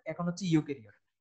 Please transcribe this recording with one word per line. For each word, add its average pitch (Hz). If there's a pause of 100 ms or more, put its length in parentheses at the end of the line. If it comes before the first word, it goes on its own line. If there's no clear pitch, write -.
এখন 160
হচ্ছে 175
eukaryote। 147 (260)